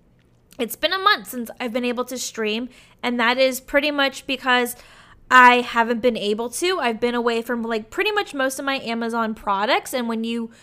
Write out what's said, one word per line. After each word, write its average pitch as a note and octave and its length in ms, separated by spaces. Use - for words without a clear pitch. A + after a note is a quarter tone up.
It's A#3 180
been D#4 160
a F#4+ 60
month F#4+ 300
since A#3+ 300
I've B3 140
been B3 140
able B3 180
to B3+ 140
stream, A3+ 500
and A#3+ 160
that B3 200
is C4 220
pretty C#4+ 300
much C#4 360
because B3 500
I B3 280
haven't A#3 400
been A#3 160
able G#3+ 340
to. F4 300
I've A#3 180
been A#3+ 160
away A#3 260
from, A#3 220
like, A3+ 260
pretty G4 220
much G4+ 240
most C4+ 240
of C#4+ 60
my C4+ 160
Amazon A#3 560
products, G#3+ 580
and A#3+ 140
when A3+ 160
you A#3 260